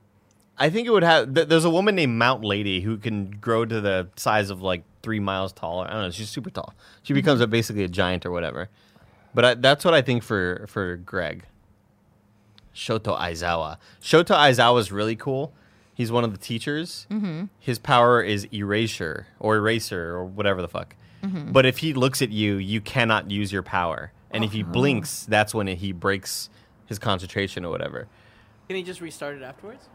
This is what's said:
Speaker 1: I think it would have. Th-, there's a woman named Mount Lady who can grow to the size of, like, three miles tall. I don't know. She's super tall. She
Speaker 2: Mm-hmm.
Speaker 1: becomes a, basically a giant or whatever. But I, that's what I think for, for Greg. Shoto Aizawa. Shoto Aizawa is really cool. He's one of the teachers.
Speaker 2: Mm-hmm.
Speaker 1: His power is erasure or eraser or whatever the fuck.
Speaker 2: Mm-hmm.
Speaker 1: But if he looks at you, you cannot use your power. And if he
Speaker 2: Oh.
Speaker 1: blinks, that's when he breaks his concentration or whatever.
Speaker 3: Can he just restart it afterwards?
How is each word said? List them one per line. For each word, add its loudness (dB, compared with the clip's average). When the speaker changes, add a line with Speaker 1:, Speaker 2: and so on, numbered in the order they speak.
Speaker 1:
I 2
think -2
it 2
would 6
have. 4
Th-, 4
there's 4
a 4
woman 4
named 2
Mount 4
Lady -2
who -2
can -4
grow 0
to -4
the 0
size 0
of, -10
like, -2
three -4
miles -4
tall. -8
I -8
don't -8
know. -6
She's -10
super -10
tall. -12
She -2
Speaker 2:
Mm-hmm. 4
Speaker 1:
becomes 4
a, 4
basically -2
a -4
giant -2
or -6
whatever. -6
But 4
I, 6
that's 4
what 6
I 6
think 0
for, -2
for -6
Greg. -6
Shoto -2
Aizawa. -4
Shoto 6
Aizawa 8
is -2
really -2
cool. -6
He's -4
one 2
of -2
the -10
teachers. -8
Speaker 2:
Mm-hmm. -6
Speaker 1:
His -4
power 6
is -2
erasure -4
or 2
eraser -2
or -6
whatever 0
the -4
fuck. -10
Speaker 2:
Mm-hmm. -6
Speaker 1:
But 6
if 2
he -2
looks 2
at 0
you, 0
you -4
cannot 0
use -4
your -2
power. -4
And -2
if -2
he -4
Speaker 2:
Oh. -10
Speaker 1:
blinks, -2
that's 2
when -2
he -6
breaks -4
his -10
concentration -4
or -8
whatever. -8
Speaker 3:
Can -6
he -6
just -12
restart -12
it -16
afterwards? -20